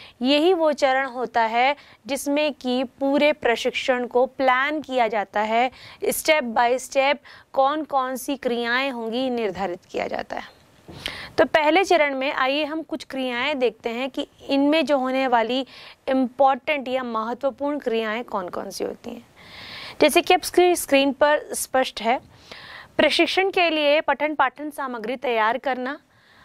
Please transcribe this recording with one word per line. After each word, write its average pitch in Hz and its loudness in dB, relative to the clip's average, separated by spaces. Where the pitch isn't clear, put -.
यही 294 4
वो 320 2
चरण 269 2
होता 240 -2
है 240 2
जिसमें 285 -2
कि 254 -2
पूरे 285 2
प्रशिक्षण 247 -2
को 247 2
प्लान 262 0
किया 254 0
जाता 208 -2
है, 226 2
step 311 2
by 240 2
step 269 0
कौन 285 2
कौन 262 -2
सी 269 -4
क्रियाएं 240 -2
होंगी 240 -4
निर्धारित 190 -4
किया - -4
जाता - -8
है। - -10
तो 330 6
पहले 320 4
चरण 302 2
में 269 -4
आइए 269 0
हम 311 -6
कुछ - -10
क्रियाएं 262 -4
देखते 233 -2
हैं 254 -6
कि 285 -6
इनमें 285 2
जो 285 2
होने 262 0
वाली 247 2
इंपॉर्टेंट 269 0
या 254 -2
महत्वपूर्ण 247 -4
क्रियाएं 226 -4
कौन 196 -6
कौन 190 -8
सी - -8
होती - -10
हैं। - -16
जैसे 294 4
कि - 4
अब 349 2
स्क्री-, 359 4
स्क्रीन 277 2
पर 294 2
स्पष्ट - -2
है, 233 0
प्रशिक्षण 339 2
के 349 2
लिए 302 2
पठन 294 -2
पाठन 285 -2
सामग्री 247 -8
तैयार 233 0
करना, 254 -6